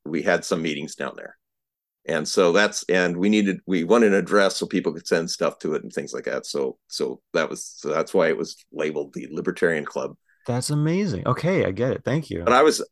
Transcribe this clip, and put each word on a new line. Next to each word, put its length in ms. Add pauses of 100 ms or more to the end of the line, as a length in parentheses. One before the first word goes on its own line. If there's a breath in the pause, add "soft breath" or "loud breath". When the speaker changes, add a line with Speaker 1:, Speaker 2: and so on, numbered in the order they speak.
Speaker 1:
we 160
had 240
some 160
meetings 360
down 200
there. 200 (720)
And 200
so 240
that's, 380
and 280
we 120
needed, 360
we 200
wanted 280
an 60
address 380
so 100
people 260
could 140
send 240
stuff 300
to 140
it 100
and 80
things 200
like 120
that. 200
So, 340 (100)
so 340 (120)
that 140
was, 160
so 260
that's 220
why 180
it 60
was 200 (160)
labeled 420
the 160
Libertarian 540
Club. 320 (280)
Speaker 2:
That's 260
amazing. 580
Okay, 360
I 60
get 220
it. 120
Thank 260
you. 120
Speaker 1:
But 100
I 120
was, 280